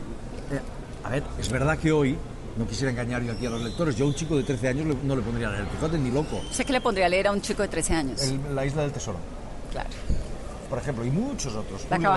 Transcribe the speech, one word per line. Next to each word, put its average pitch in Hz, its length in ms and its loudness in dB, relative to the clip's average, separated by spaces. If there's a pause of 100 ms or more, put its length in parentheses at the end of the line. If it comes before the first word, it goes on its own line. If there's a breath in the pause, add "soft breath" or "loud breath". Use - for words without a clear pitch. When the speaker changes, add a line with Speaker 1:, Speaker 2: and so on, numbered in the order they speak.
(520)
Speaker 1:
Eh, 139 80 0 (440)
a 104 60 -4
ver, 139 140 0 (160)
es - 100 -2
verdad 135 280 2
que 156 140 4
hoy, 147 240 4 (420)
no 110 100 0
quisiera 123 240 0
engañar 120 320 -2
yo 120 80 -2
aquí 113 140 -4
a 120 40 -2
los 117 120 -2
lectores, 127 340 0
yo 131 100 2
a 147 40 4
un 143 40 4
chico 160 220 0
de 135 80 4
trece 127 240 0
años 139 180 0
le, 151 180 2
no 139 120 2
le 127 60 2
pondría 117 260 0
a 104 40 -2
leer 101 120 -2
El - 60 -2
Quijote, 160 280 0
ni 127 140 2
loco. 139 300 0 (100)
Speaker 2:
¿Usted 254 140 0
qué 277 80 2
le 254 80 4
pondría 190 240 4
a 175 40 6
leer 190 180 6
a 202 40 4
un 202 100 2
chico 214 200 0
de 196 80 0
trece 165 260 2
años? 135 260 0
Speaker 1:
El, 139 320 0
La 135 120 0
Isla 143 180 0
del 143 80 0
Tesoro. 107 260 -4 (540)
Speaker 2:
Claro. - 180 -4 (800)
Speaker 1:
Por 123 80 -2
ejemplo, 120 280 -2
y 123 40 0
muchos 170 460 -2
otros. 104 340 -6
Speaker 2:
La 175 60 2
Speaker 1:
Julio 175 140 4
Speaker 2:
Cabaña 185 80 8